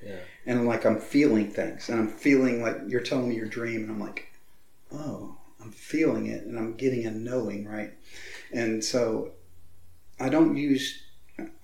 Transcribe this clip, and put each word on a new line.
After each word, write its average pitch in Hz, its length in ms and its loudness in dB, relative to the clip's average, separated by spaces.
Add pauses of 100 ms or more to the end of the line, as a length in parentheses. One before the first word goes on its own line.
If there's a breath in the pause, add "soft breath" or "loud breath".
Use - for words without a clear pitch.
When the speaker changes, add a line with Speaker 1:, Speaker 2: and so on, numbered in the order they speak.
Speaker 1:
Yeah. 98 140 -10 (300 loud breath)
Speaker 2:
And, 123 200 2
like, 113 200 4
I'm 107 120 6
feeling 113 520 6
things, - 400 -4
and 117 100 2
I'm 107 80 2
feeling 127 540 4
like 110 140 0 (120)
you're 120 140 0
telling 123 260 0
me 117 80 0
your 107 120 -4
dream, 113 340 -4
and 110 80 -6
I'm 107 100 -6
like, - 320 -10 (580)
"Oh, 110 460 -8 (260)
I'm 110 80 -14
feeling 113 560 2
it," 110 180 -6
and 117 140 -8
I'm 113 160 -2
getting 127 320 2
a 107 40 -2
knowing, 110 560 -2
right? 107 280 -8 (580 loud breath)
And 110 320 0
so 113 460 2 (880)
I 131 80 0
don't 151 280 6
use, 139 460 0 (600)